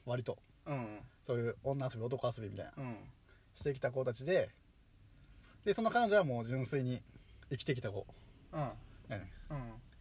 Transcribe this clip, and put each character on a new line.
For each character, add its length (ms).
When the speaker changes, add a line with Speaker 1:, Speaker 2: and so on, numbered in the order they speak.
Speaker 1:
割 160
と。 160
Speaker 2:
う 60
ん 40
う 40
ん。 180
Speaker 1:
そ 80
う 40
い 100
う 160
女 280
遊 60
び、 60
男 300
遊 80
び 80
み 60
た 60
い 20
な。 140
Speaker 2:
う 40
ん。 140
Speaker 1:
し 80
て 120
き 60
た 100
子 140
た 100
ち 100
で、 260
で、 100
そ 80
の 80
彼 160
女 100
は 80
も 160
う 40
純 220
粋 160
に 200
生 80
き 60
て 100
き 60
た 100
子。 160
Speaker 2:
う 40
ん。 40
Speaker 1:
や 100
ね。 120
Speaker 2:
う 40
ん。 180